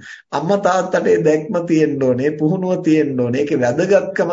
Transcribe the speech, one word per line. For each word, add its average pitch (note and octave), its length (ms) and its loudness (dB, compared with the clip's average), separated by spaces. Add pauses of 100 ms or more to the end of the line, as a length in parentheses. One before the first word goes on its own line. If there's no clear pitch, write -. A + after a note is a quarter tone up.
(280)
අම්මා E3+ 320 -2
තාත්තට F3+ 460 0
ඒ F3 140 4
දැක්ම D#3 420 0
තියෙන්න D#3 380 2
ඕනේ, C3 320 0
පුහුණුව F3+ 500 -2
තියෙන්න D3+ 380 0
ඕනේ, B2 200 -2
ඒකේ D3 180 -2
වැදගත්කම F3+ 760 0